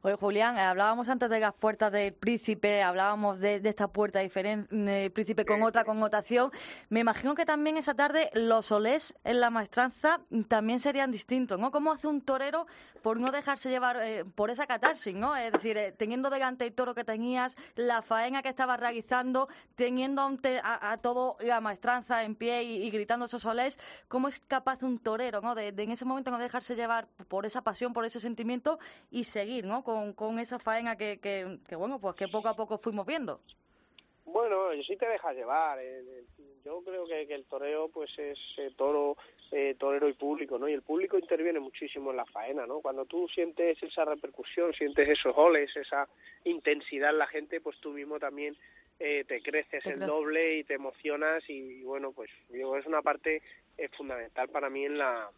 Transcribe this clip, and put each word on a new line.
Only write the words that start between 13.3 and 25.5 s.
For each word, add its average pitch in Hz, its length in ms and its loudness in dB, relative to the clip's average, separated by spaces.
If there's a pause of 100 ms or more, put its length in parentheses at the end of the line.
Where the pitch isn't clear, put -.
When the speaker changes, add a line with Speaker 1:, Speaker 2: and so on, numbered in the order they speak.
Speaker 1:
dejarse 277 400 -2
llevar, 247 320 2
eh, 220 200 -4 (120)
por 214 160 2
esa 277 160 -2
catarsis, 233 480 2
¿no? 247 200 0
Es 233 160 -2
decir, 220 260 2
eh, 202 140 -2
teniendo 247 380 0
delante 262 360 0
el 226 100 -6
toro 247 180 -2
que 240 100 -6
tenías, 247 540 -2 (180)
la 233 280 2
faena 247 400 0
que 269 60 -2
estabas 254 300 0
realizando, 247 720 0 (260)
teniendo 254 460 0
a 277 60 2
un 269 120 -2
te-, 254 240 0
a, 214 280 -2
a 226 100 -2
todo 247 400 0
la 233 180 2
maestranza 226 640 0
en 214 120 -4
pie 240 280 0
y, 226 200 -4
y 226 80 -2
gritando 220 340 0
esos 240 200 -8
olés, 240 340 -2 (280)
¿cómo 254 200 0
es 277 140 -6
capaz 262 420 -2
un 247 160 0
torero, 220 420 -2
¿no? 233 140 -2